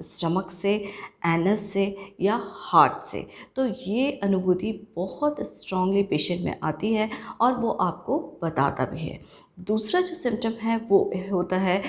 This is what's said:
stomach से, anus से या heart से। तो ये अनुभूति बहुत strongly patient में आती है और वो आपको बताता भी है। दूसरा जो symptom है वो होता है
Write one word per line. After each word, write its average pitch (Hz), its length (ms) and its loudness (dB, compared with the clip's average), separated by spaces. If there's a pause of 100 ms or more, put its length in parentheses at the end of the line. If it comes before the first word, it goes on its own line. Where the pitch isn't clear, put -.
stomach 175 500 -2
से, 202 340 0 (400)
anus 170 340 4
से 196 360 0 (260)
या 208 220 2
heart - 600 4
से। - 220 -8 (280)
तो 262 100 2
ये 233 460 0
अनुभूति 190 840 0
बहुत 294 460 -2
strongly 196 640 0
patient 175 380 0
में 170 220 -4
आती 160 300 0
है 214 160 2 (320)
और 254 120 4
वो 233 160 0
आपको - 760 -2
बताता 139 420 0
भी - 140 -6
है। - 220 -8 (380)
दूसरा 214 420 0
जो 359 140 -4
symptom 226 340 -2
है 226 280 -2
वो 202 340 4 (200)
होता 180 260 0
है 190 320 2